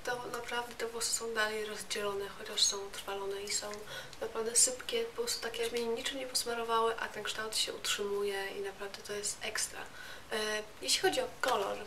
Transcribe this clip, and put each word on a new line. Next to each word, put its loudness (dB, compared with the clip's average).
to -2
naprawdę -4
te -2
włosy 0
są -2
dalej 4
rozdzielone, -2
chociaż 2
są 2
utrwalone -4
i -4
są 0
naprawdę 0
sypkie, 4
po -4
prostu 0
takie, -2
że 0
mnie 0
niczym -2
nie -4
posmarowały, 2
a -2
ten -6
kształt -2
się 2
utrzymuje 0
i -6
naprawdę -6
to -6
jest -2
ekstra. -2
E, 2
jeśli 4
chodzi 6
o 0
kolor 4